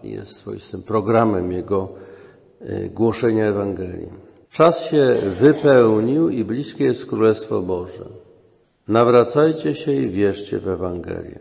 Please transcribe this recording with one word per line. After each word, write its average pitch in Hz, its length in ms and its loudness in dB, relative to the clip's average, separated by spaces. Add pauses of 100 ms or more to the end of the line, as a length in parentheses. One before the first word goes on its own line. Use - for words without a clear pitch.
jest 53 320 -14
swoistym 101 480 -14
programem 107 680 2
jego, 95 380 -2 (720)
e, 98 280 -8
głoszenia 110 560 0
Ewangelii. 92 640 -6 (400)
„Czas 165 340 2
się 135 340 2 (220)
wypełnił 131 920 4
i 113 140 -4
bliskie 120 400 -6
jest 127 220 0
Królestwo 107 560 0
Boże. 90 440 -8 (840)
Nawracajcie 123 880 4
się 143 180 -4
i 135 160 -2
wierzcie 101 500 -2
w - 80 -8
Ewangelię”. 87 720 -8